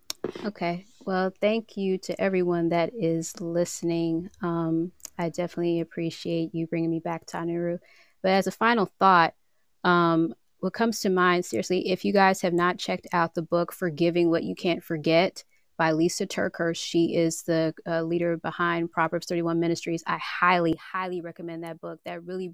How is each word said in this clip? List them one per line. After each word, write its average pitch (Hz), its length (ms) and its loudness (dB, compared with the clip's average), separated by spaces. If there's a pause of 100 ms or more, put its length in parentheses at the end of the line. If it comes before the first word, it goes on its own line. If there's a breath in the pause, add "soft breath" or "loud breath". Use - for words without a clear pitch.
(440)
Okay. 180 420 -4 (200)
Well, 185 340 0
thank 220 380 -2
you 190 220 0
to - 220 -6
everyone 180 460 2
that 170 260 2
is 165 460 -2
listening. 170 880 -2 (120)
Um, 165 500 0 (260)
I 170 120 -2
definitely 175 500 -2
appreciate 165 760 -4
you 165 140 -2
bringing 165 240 0
me 165 80 -2
back, 165 280 -6
Taniru. 170 520 -4 (420)
But 185 100 2
as 190 160 4
a 185 40 0
final 226 480 2
thought, 180 360 6 (500)
um, 170 500 4 (240)
what 185 140 -4
comes 233 260 0
to 208 100 0
mind, 180 360 4
seriously, - 440 -2
if 185 140 0
you 202 80 0
guys 190 300 4
have 175 120 2
not 175 240 2
checked - 360 -6
out 170 220 2
the 175 60 0
book 170 300 0
Forgiving 170 580 2
What 165 140 2
You 185 100 -4
Can't 170 300 -2
Forget 165 600 2 (320)
by 160 160 2
Lisa 175 340 0
TerKeurst, 185 480 -2
she 170 400 0
is 165 280 0
the, 160 300 0 (140)
uh, 165 140 -2
leader 170 340 0
behind 170 560 -2
Proverbs 165 360 -2
thirty-one 170 340 0
Ministries. 165 440 -2
I 170 120 -2
highly, 175 580 2
highly 185 460 -8
recommend 170 420 -10
that 165 160 -10
book. 170 240 -12
That 175 220 -10
really 180 280 -8